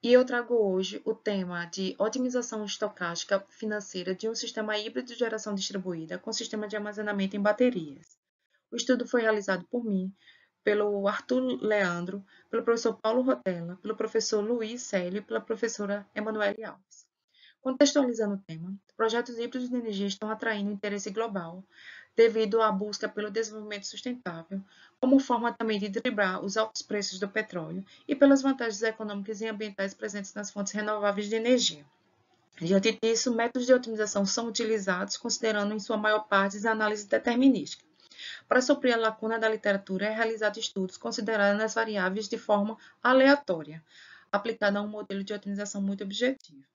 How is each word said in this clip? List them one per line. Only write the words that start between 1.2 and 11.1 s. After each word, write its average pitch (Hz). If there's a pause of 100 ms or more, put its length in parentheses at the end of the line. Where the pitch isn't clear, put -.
de 185
otimização 240
estocástica 196 (120)
financeira 202
de 220
um 226
sistema 220
híbrido 220
de 240
geração 220
distribuída 180
com 226
sistema 214
de 202
armazenamento 208
em 202
baterias. 208 (500)
O -
estudo 240
foi 240
realizado 202
por 247
mim, 190 (520)
pelo 208
Arthur 247